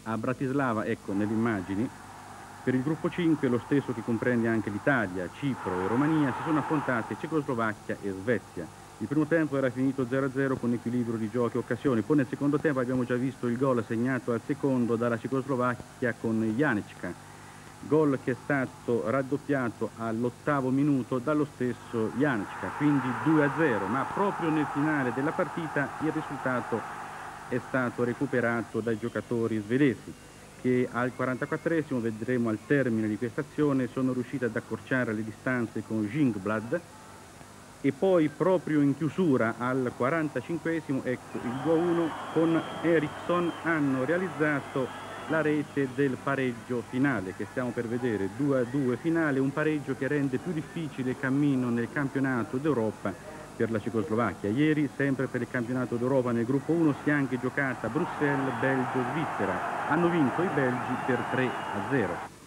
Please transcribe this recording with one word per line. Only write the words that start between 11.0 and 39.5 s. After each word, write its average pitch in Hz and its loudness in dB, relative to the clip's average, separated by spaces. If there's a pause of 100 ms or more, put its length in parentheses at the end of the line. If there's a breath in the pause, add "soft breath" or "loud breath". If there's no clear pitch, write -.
di 110 -2
giochi 117 0
e - 2
occasioni, 117 0
poi 151 2
nel 135 4
secondo 143 0
tempo 143 2
abbiamo 127 0
già 123 0
visto 123 -2
il 120 0
gol 127 2
segnato 123 -2
al 117 0
secondo 127 2
dalla 117 2
Cecoslovacchia 123 -2
con 110 0
Janečka, 110 -2 (560 loud breath)
gol 143 4
che 135 -2
è 120 0
stato 127 0
raddoppiato 131 -2
all'ottavo 123 0
minuto 135 2
dallo 151 2
stesso 117 -2
Janečka, 110 0
quindi 143 4 (160)
due 151 6
a 143 2
zero, 127 2
ma 101 0
proprio 185 -2
nel 151 2
finale 143 0
della 135 0
partita 151 -2 (120)
il 151 0
risultato 127 -2 (680)
è 123 0
stato 123 0
recuperato 120 0
dai 113 0
giocatori 113 -2
svedesi, 120 2 (480)
che 123 2
al 123 0
quarantaquattresimo, 147 -2
vedremo 117 0
al 107 0
termine 123 2
di 107 0
questa 120 -4
azione, 143 2
sono 131 2
riusciti 123 -4
ad 113 0
accorciare 117 -2
le 107 -2
distanze 113 -2
con 110 -2
Jingblad, 110 0 (1000)
e 139 4
poi 175 6
proprio 156 2
in 139 4
chiusura 135 4